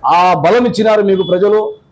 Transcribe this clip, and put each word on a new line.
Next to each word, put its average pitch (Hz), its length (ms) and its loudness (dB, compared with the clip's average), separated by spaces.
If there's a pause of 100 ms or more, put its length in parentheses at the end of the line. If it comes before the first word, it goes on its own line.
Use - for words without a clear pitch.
ఆ 175 280 2
బలం 190 320 0
ఇచ్చినారు 214 360 0
మీకు 190 220 0
ప్రజలు. 208 500 -2 (180)